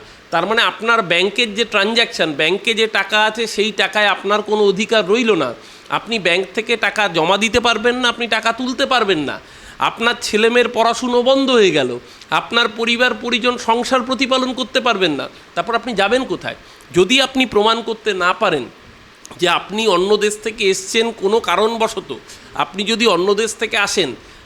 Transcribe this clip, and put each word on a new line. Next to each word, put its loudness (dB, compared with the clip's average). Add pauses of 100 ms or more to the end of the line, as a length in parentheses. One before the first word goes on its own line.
(320)
তার 2
মানে 0
আপনার 0
ব্যাংকের 0
যে 0
ট্রানজ্যাকশন, 0
ব্যাংকে 0
যে 0
টাকা 0
আছে -2
সেই -2
টাকায় 0
আপনার 0
কোনো 0
অধিকার 2
রইল 2
না। 0 (360)
আপনি -2
ব্যাংক 0
থেকে -2
টাকা 0
জমা 2
দিতে 0
পারবেন 0
না, 0
আপনি -4
টাকা 0
তুলতে -4
পারবেন 2
না, -6 (400)
আপনার 0
ছেলেমেয়ের 2
পড়াশুনো 0
বন্ধ 4
হয়ে 6
গেল, 0 (300)
আপনার 0
পরিবার 0
পরিজন -2
সংসার 0
প্রতিপালন 0
করতে -4
পারবেন 0
না। -4 (260)
তারপর -2
আপনি -4
যাবেন 2
কোথায়? -6 (400)
যদি 4
আপনি 0
প্রমাণ 2
করতে -4
না 2
পারেন 0 (720)
যে 0
আপনি -2
অন্য 2
দেশ 0
থেকে -4
এসছেন 0
কোনো 0
কারণবশত, -2 (380)
আপনি -6
যদি 0
অন্য 2
দেশ -2
থেকে -4
আসেন, -2 (300)